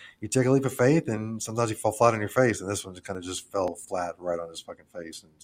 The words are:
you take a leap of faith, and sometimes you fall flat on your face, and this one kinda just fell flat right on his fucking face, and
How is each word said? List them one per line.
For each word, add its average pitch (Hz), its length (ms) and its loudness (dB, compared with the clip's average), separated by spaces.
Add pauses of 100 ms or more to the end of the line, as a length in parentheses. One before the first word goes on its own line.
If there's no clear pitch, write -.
(200)
you 107 80 -8
take 127 200 2
a 131 40 6
leap 135 140 4
of 123 80 -2
faith, 147 340 4
and 110 340 -4
sometimes 113 280 -2
you 110 80 -2
fall 107 140 0
flat 117 240 6
on 110 40 -2
your 104 100 -2
face, 120 300 2
and 92 100 -6
this 104 140 -4
one 92 120 -14
kinda 92 260 -10
just 92 300 -10
fell 90 240 -2
flat 87 420 -6
right 87 220 -4
on 85 100 -10
his 82 100 -16
fucking - 320 -16
face, 82 320 -14
and 78 80 -20 (120)